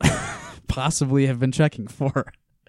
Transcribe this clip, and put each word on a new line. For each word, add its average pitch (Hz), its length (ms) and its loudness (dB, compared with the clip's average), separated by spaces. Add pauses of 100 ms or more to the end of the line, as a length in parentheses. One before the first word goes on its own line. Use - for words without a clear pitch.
<laughs> - 80 4 (580)
possibly 135 600 2
have 123 120 -2
been 135 120 2
checking 147 360 0
for? - 440 -2 (380)